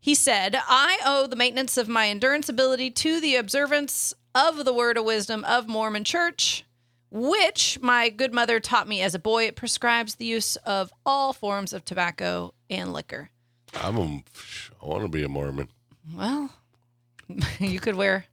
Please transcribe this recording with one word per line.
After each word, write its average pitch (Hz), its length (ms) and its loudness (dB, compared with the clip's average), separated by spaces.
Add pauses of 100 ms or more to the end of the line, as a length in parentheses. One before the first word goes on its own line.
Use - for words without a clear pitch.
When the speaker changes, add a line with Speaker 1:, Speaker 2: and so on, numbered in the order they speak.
Speaker 1:
he 285 160 2
said, 208 400 2 (100)
"I 285 400 4
owe 269 220 2
the 240 80 -6
maintenance 247 420 0
of 233 80 0
my 220 220 2
endurance 262 400 0
ability 262 420 0
to 320 300 0
the 294 160 2
observance 277 760 0 (220)
of 294 300 4
the 254 100 2
word 233 220 2
of 226 80 0
wisdom 220 400 -2
of 240 240 2
Mormon 220 340 -2
Church, - 640 0 (480)
which 302 680 2
my 240 280 4
good 226 260 -2
mother 233 240 2
taught 220 300 0
me 208 120 -4
as 185 140 0
a 180 60 -4
boy. 226 240 2
It 220 100 -2
prescribes 233 600 0
the - 80 -12
use 226 320 -2
of 196 360 -2 (140)
all 269 260 2
forms 202 400 -4
of 190 120 -10
tobacco 175 680 -4 (160)
and 180 240 -6
liquor." - 380 -10 (420)
Speaker 2:
I'm 104 240 -4
a, 107 60 2 (800)
I - 60 -12
wanna 98 180 -4
be 78 160 -2
a 71 60 -2
Mormon. 69 400 -6 (480)
Speaker 1:
Well, 269 340 -4 (540)
<laughs> - 560 -8
you 185 180 -2
could 214 160 -2
wear 190 380 0